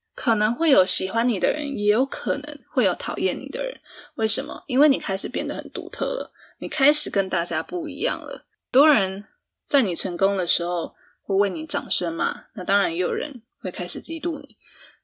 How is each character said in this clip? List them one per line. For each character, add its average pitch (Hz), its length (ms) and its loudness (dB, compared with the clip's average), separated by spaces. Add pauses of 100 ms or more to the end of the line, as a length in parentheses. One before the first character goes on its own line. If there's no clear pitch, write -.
(160)
可 - 180 0
能 214 200 0
会 311 180 2
有 214 120 6
喜 - 240 4
欢 240 220 0
你 208 100 0
的 175 120 2
人， - 260 -4
也 208 140 2
有 226 120 4
可 - 340 -2
能 - 220 -10 (120)
会 254 120 0
有 185 120 2
讨 - 220 -6
厌 180 220 -2
你 - 80 -10
的 - 160 -6
人。 - 160 -6 (360)
为 220 120 0
什 - 160 2
么？ - 220 -10
因 247 140 0
为 294 100 8
你 233 80 4
开 190 180 -4
始 - 140 -4
变 170 180 -4
得 131 60 -4
很 - 160 -8
独 - 200 -8
特 - 160 -4
了， - 280 -4 (240)
你 180 100 -8
开 277 240 2
始 - 200 4
跟 190 180 0
大 170 160 -2
家 160 160 -4
不 165 260 -6
一 92 120 -8
样 107 200 -2
了。 50 280 -12 (240)
很 - 0 -
多 285 180 6
人 202 360 0 (420)
在 269 160 2
你 180 120 0
成 175 220 -2
功 196 180 2
的 180 120 -2
时 - 160 0
候 175 320 -4 (260)
会 196 140 -2
为 202 140 4
你 160 160 -6
掌 165 240 -4
声 170 240 0
嘛， 165 320 -4 (100)
那 185 80 -8
当 196 160 0
然 180 120 0
也 165 60 -4
有 175 160 0
人 - 300 -6 (180)
会 190 80 -4
开 180 180 -8
始 - 140 -4
嫉 160 180 -6
妒 170 200 -4
你。 - 180 -18 (460)